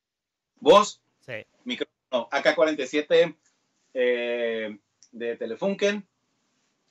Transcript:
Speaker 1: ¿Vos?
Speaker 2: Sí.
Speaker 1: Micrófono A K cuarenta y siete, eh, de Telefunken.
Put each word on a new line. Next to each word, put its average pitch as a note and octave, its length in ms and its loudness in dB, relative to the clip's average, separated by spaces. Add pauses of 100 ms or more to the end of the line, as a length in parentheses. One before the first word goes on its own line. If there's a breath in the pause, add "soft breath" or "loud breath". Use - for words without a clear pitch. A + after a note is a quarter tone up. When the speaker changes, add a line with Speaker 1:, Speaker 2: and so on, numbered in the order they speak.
(600)
Speaker 1:
¿Vos? - 400 6 (180)
Speaker 2:
Sí. A2 260 -14 (200)
Speaker 1:
Micrófono - 640 -6
A C#3 100 -2
K D3+ 140 2
cuarenta D#3 280 2
y B2+ 40 -10
siete, E3 480 2 (580)
eh, A#2+ 840 -2 (320)
de A#2 240 -8
Telefunken. G3 720 -4 (840)